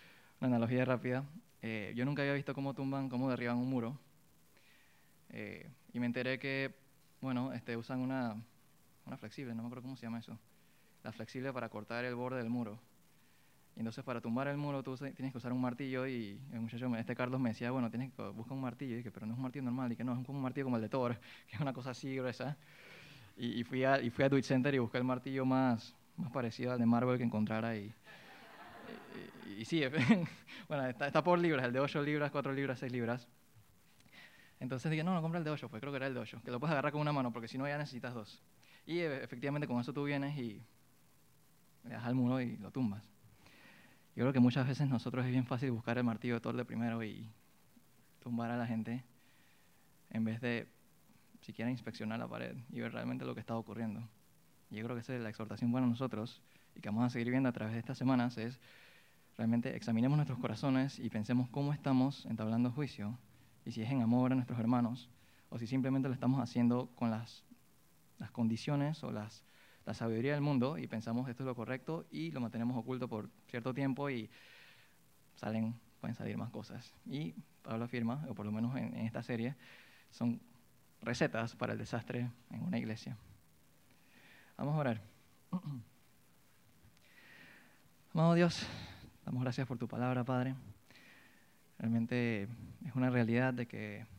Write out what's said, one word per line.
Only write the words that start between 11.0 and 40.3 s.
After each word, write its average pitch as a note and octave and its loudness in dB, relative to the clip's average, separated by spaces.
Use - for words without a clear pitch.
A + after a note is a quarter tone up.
la A#2 -6
flexible B2+ -6
para A#2+ -4
cortar A2+ -6
el B2 -2
borde B2 -2
del A2+ -2
muro. A#2+ -2
Y - -8
entonces A2+ -6
para A#2+ -4
tumbar A#2+ 0
el C#3+ -2
muro C#3+ -2
tú C3 -6
se-, C#3 -8
tienes C3 -6
que B2+ -8
usar B2 -4
un B2+ 2
martillo B2+ 0
y A2+ -4
el A#2 -6
muchacho, A#2 -4
me-, A2+ 0
este A#2 -2
Carlos B2+ 0
me B2 4
decía, A#2+ -2
"Bueno, B2 0
tienes B2 -4
que - -10
buscar A2 -8
un C3+ -4
martillo". B2+ -4
Y - -2
dije, A#2+ -8
"Pero G2 -10
no A2 -4
es A#2 -4
un C3 -2
martillo C3 -4
normal", B2 0
y A2 -6
que - -4
"No, B2+ 0
es A#2+ 0
un, B2+ -4
como C#3 -4
un C3+ -2
martillo C3 -2
como B2+ 2
el A2+ 2
de G#2+ -2
Thor", A#2+ 2
<laughs> - -20
que - -10
es - 0
una C#3 2
cosa B2 -6
así C3+ -6
gruesa. B2+ -2
Y, A#2+ 0
y A#2 -2
fui C3 0
a, C3+ 6
y A#2+ 0
fui C#3 4
a C#3 8
Duit C3+ 6
Center C3+ 4
y C3+ 6
busqué A#2+ 2
el B2+ 2
martillo C3 0
más, C3 4
más - -4
parecido B2 -2
al B2 0
de A#2 6
Marvel B2 6
que B2+ 2
encontrara A2 0
y, G#2 -6
y, - -10
y, G2+ -8
y - -8
sí, D#3+ 4
<laughs> - -14
bueno, C#3 0
está, C3 -2
está D3+ 4
por F3 8
libras, D#3+ 4
el B2 2
de B2+ 4
ocho C#3+ 2
libras, D3 0
cuatro C#3 -2
libras, C3+ -2
seis C3 -4
libras. A#2+ 0
Entonces C3 -2
dije, D#3 2
"No, F#3 2
no, E3+ 2
compra E3 0
el E3 0
de D3+ 0
ocho, C#3 -4
pues A2 -8
creo C#3 -4
que C#3+ -2
era C3 0
el C3+ -2
de A#2+ -4
ocho, A#2 -10
que - -6
lo B2 -2
puedes D3+ 2
agarrar C#3+ 4
con D3+ 0
una D3+ 2
mano C3 2
porque A2+ -6
si - -8
no C3 -2
ya D3 -2
necesitas B2+ -6
dos". A2+ -10
Y D#3+ -2
e-, C#3+ 0
efectivamente C#3 -2
con B2 2
eso C#3+ -2
tú C#3+ 0
vienes C#3+ 0